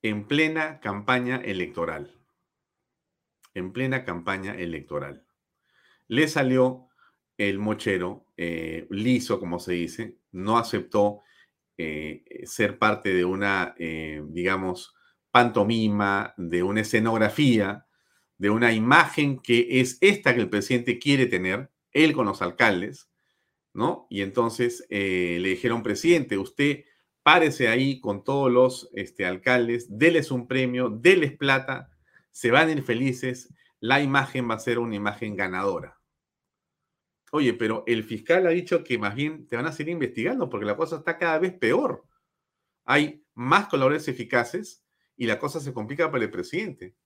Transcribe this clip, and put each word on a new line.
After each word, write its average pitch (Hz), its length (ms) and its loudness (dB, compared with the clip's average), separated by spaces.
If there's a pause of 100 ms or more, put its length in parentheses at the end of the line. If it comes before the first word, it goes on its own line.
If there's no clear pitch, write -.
En 107 260 -4
plena 156 520 -2
campaña 123 580 -2
electoral. 82 760 -6 (1400)
En 92 200 -8
plena 131 320 -4
campaña 95 500 -6
electoral. 73 720 -10 (840)
Le 143 200 2
salió 131 600 2 (500)
el 101 220 0
mochero, 101 680 -4 (120)
eh, 82 520 -8
liso, 110 500 0
como 87 200 -4
se 92 140 -4
dice, 87 460 -6 (120)
no 101 260 0
aceptó, 104 640 0 (560)
eh, 78 680 -10
ser 101 320 -2
parte 107 360 0
de 90 100 4
una, 95 540 -2
eh, 80 500 -8
digamos, 90 680 -4 (380)
pantomima, 107 1040 2
de 87 260 0
una 101 180 0
escenografía, 110 1080 2 (500)
de 98 120 0
una 113 240 4
imagen 139 680 4
que 120 400 2
es 127 220 0
esta 196 320 4
que 120 80 2
el 101 80 -2
presidente 120 500 -2
quiere 139 280 2
tener, 95 440 -2 (200)
él 156 220 4
con 127 120 0
los 95 160 -4
alcaldes, 98 680 0 (640)
¿no? 120 360 -4
Y 98 120 -6
entonces, 117 680 -2
eh, 92 500 -2
le 92 100 -2
dijeron, 113 340 -2
"Presidente, 123 540 0
usted 143 460 -2 (400)
párese 151 440 6
ahí 131 340 2
con 101 220 -6
todos 135 280 2
los, 127 420 4
este, 95 320 -6
alcaldes, 117 720 0
deles 156 340 4
un 123 160 -4
premio, 127 420 -2
deles 139 480 4
plata, 135 540 -2 (400)
se - 200 0
van 151 160 6
a 160 40 0
ir 147 100 -2
felices, 127 720 -4 (260)
la 131 220 2
imagen 135 480 0
va 113 60 0
a 110 40 -10
ser 120 200 0
una 117 160 -4
imagen 104 400 -4
ganadora". 95 640 -4 (1300)
Oye, 139 220 2
pero 110 320 -2
el 110 180 0
fiscal 165 440 0
ha - 20 4
dicho 170 340 0
que 123 140 -2
más 104 160 -2
bien 151 320 -6
te - 100 -8
van 127 120 -4
a 160 40 -4
seguir 151 220 -6
investigando 165 560 -4
porque 107 160 -6
la 104 100 0
cosa 160 200 -4
está 165 240 -6
cada 165 180 0
vez 180 160 0
peor. 175 540 0 (800)
Hay 151 380 0 (120)
más 151 320 2
colaboradores 139 400 2
eficaces 120 760 -4 (320)
y 123 120 -2
la 107 100 0
cosa 147 220 -6
se 139 120 -8
complica 127 380 -4
para 127 140 0
el 104 80 -4
presidente. 151 640 -8 (100)